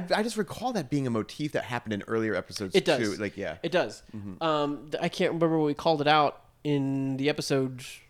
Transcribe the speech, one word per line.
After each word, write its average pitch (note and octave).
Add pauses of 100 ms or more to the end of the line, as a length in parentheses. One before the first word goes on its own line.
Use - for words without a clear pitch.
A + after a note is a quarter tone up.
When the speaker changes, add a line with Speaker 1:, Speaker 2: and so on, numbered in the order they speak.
(160)
Speaker 1:
I G3+
just A3+
recall A3
that D#3+
being C#3
a -
motif A#2
that -
happened A#2+
in G2
earlier A2+
episodes F#2
Speaker 2:
It F#3
does. A#2
Speaker 1:
too. F2+
Like, G2
yeah. F2
Speaker 2:
It E3+
does. C3 (120)
Speaker 1:
Mm-hmm. G2+
Speaker 2:
Um, D3
th-, -
I F3
can't F3
remember E3
what D#3
we D3
called D#3+
it C#3+
out D3+ (220)
in C3+
the C3+
episode, C3+ (260)